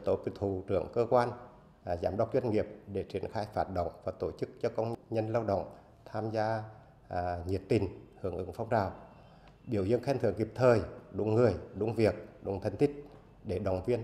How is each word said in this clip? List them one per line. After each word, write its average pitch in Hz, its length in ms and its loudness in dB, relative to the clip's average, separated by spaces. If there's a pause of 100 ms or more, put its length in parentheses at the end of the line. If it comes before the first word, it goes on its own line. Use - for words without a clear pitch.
tốt 98 200 2
với 98 140 -4
thủ 98 280 -2
trưởng 92 260 0
cơ 117 180 2
quan, 120 200 4 (540)
à, 90 120 -2
giám 90 200 0
đốc 110 180 0
doanh 123 160 2
nghiệp 104 160 2 (200)
để 98 160 -4
triển 95 300 -6
khai 104 220 -4
phát 85 200 -2
động 87 180 -2 (120)
và 92 80 -4
tổ 85 180 -4
chức 120 180 -6 (140)
cho 120 140 2
công 117 180 -2 (160)
nhân 113 220 0
lao 117 120 2
động 98 200 2 (400)
tham 110 260 -6
gia, 110 320 0 (460)
à, 90 380 -2
nhiệt 92 220 -2
tình, 101 200 2 (320)
hưởng 87 160 -4
ứng 90 160 -6
phong 113 160 -6
trào, 101 240 2 (760)
biểu 104 180 0
dương 117 180 2
khen 131 160 0
thưởng 104 200 2
kịp 110 160 0
thời, 123 260 8 (320)
đúng 104 220 2
người, 113 200 6 (200)
đúng 107 200 -2
việc, 107 200 6 (280)
đúng 98 180 -4
thành 101 160 -4
tích - 280 2 (400)
để 98 140 -2
động 92 280 0
viên 120 180 2